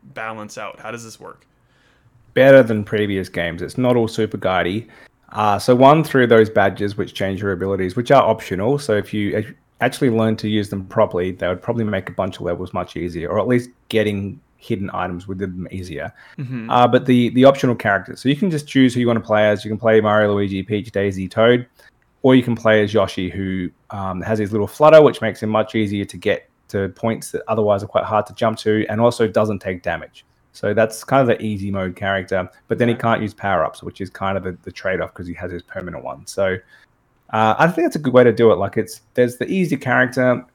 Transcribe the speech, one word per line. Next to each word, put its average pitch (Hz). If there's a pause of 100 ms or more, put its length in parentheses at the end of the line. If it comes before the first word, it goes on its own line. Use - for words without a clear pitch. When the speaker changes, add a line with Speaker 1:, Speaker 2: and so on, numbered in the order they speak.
Speaker 1:
balance 110
out? 104
How 110
does 117
this 110
work? - (920)
Speaker 2:
Better 135
than 110
previous 101
games. 85
It's -
not 123
all 113
super 110
guidey. 92 (440)
Uh, 104
so 123
one, 143
through 131
those 110
badges 101
which 98
change 95
your 101
abilities, 92
which 120
are 135
optional. 107
So 110
if 101
you 101
ac-, 110 (260)
actually 131
learn 110
to 107
use 104
them 98
properly, 92
they 90
would 90
probably 117
make 104
a -
bunch 92
of -
levels 87
much 87
easier, 85
or 101
at 101
least 123 (180)
getting 101 (200)
hidden 98
items 90
within 95
them 90
easier. 87 (260)
Speaker 1:
Mm-hmm. 120
Speaker 2:
Uh, 123
but 127
the, 123
the 127
optional 135
characters, -
so 123
you 143
can 190
just 147
choose 131
who 123
you 117
wanna 113
play 107
as. 104
You 107
can 107
play 110
Mario, 107
Luigi, 98
Peach, 104
Daisy, 95
Toad, 120 (560)
or 131
you 123
can 120
play 110
as 101
Yoshi, 95
who, 95 (200)
um, 95
has 107
his 104
little 104
flutter, 156
which 135
makes 110
him 107
much 107
easier 101
to 92
get - (200)
to 98
points -
that -
otherwise 104
are 107
quite -
hard 104
to -
jump 110
to, 107
and 107
also 117
doesn't 107
take 92
damage. - (280)
So 104
that's 110
kind 135
of 123
the 113
easy 98
mode 95
character, 95 (160)
but -
then 120
he 117
Speaker 1:
Okay. 117
Speaker 2:
can't 113
use 104
power-ups, 90
which -
is 95
kind 98
of 92
the, 92
the 90
trade-off 90
'cause 87
he 85
has 90
his 85
permanent 85
one. 65
So, 95 (760)
uh, 110
I 160
think 330
that's 320
a 160
good 131
way 123
to 117
do 113
it. 92
Like, 98
it's, - (120)
there's 123
the -
easy 180
character. 127 (100)